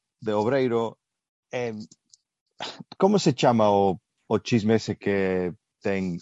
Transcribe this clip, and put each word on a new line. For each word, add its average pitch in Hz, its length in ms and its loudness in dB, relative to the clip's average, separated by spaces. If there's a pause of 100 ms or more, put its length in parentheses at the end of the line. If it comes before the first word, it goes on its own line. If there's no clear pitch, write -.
(200)
de 107 140 -4
obreiro, 117 680 0 (520)
em, 120 280 -8 (1160)
como 202 220 2
se 156 140 2
chama 117 380 4
o, 98 280 2 (280)
o 110 120 0
chisme 110 360 2
ese 104 220 -2
que 92 560 -2 (280)
ten, 95 400 -4